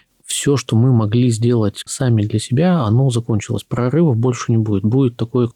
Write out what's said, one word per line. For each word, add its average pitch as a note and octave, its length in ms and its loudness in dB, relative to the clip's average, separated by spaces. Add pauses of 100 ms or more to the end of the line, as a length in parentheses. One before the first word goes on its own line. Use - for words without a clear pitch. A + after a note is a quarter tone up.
(240)
всё, - 320 -2
что B2 200 -4
мы B2+ 180 4
могли A#2 380 2
сделать A2+ 560 0
сами A#2+ 340 0
для G#2+ 160 -2
себя, D#3+ 460 0
оно A#2+ 260 2
закончилось. A2+ 540 -4
Прорывов B2+ 540 0
больше B2 340 -2
не A2+ 80 4
будет. G#2 240 -2
Будет B2 340 0
такой B2 380 -2